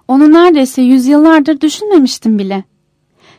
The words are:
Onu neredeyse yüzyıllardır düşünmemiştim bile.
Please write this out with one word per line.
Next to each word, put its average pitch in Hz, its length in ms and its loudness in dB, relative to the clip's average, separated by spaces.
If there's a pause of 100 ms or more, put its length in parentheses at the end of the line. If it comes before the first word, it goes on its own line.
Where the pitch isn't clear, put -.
Onu 294 240 2
neredeyse 311 500 2
yüzyıllardır 285 800 0
düşünmemiştim 294 760 -2
bile. 190 260 -8 (760)